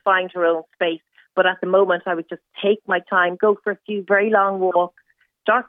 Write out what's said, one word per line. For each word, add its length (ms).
find 300
her 100
own 180
space. 260
But 100
at 140
the 60
moment, 400
I 80
would 140
just 140
take 220
my 140
time, 300
go 220
for 100
a 140
few 200
very 240
long 300
walks, 420
start 260